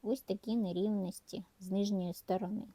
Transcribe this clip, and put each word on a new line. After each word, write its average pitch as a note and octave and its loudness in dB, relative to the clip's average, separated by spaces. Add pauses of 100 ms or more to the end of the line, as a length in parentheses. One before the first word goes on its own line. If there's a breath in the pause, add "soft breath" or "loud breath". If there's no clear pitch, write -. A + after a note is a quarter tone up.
ось B3 0
такі G#3+ -2
нерівності G3 0 (160)
з F#3 -8
нижньої F#3+ 2
сторони. F#3+ -2